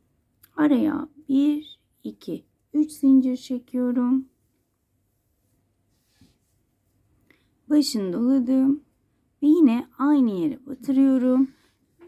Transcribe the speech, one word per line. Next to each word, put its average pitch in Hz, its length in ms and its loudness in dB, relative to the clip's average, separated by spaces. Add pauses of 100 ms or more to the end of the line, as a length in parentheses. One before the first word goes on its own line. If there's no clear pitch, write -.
(560)
Araya 285 540 -2 (200)
bir, 294 500 -2 (240)
iki, - 420 -14 (280)
üç 302 180 -2
zincir 262 460 2
çekiyorum. 247 920 -4 (3500)
Başını 214 440 -2
doladım 262 720 0 (600)
ve 285 40 2
yine 285 400 2 (100)
aynı 269 340 2
yere 170 340 -6
batırıyorum. 262 880 2 (560)